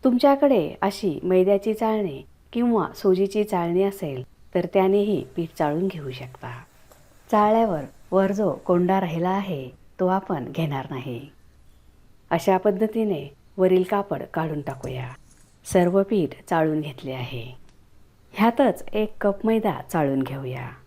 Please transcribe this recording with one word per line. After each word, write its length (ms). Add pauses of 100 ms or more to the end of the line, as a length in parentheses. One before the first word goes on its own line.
तुमच्याकडे 760
अशी 420
मैद्याची 500
चाळणी 480 (320)
किंवा 420
सोजीची 480
चाळणी 400
असेल 400 (320)
तर 180
त्यानेही 500 (120)
पीठ 220
चाळून 300
घेऊ 240
शकता. 520 (680)
चाळल्यावर 500 (300)
वर 200
जो 200
कोंडा 500
राहिला 280
आहे 400 (300)
तो 80
आपण 440
घेणार 380
नाही. 380 (1040)
अशा 280
पद्धतीने 760 (220)
वरील 260
कापड 400 (100)
काढून 280
टाकूया. 480 (560)
सर्व 380
पीठ 260 (200)
चाळून 320
घेतले 300
आहे. 400 (840)
ह्यातच 500 (100)
एक 280
कप 240
मैदा 360 (100)
चाळून 320
घेऊया. 460 (180)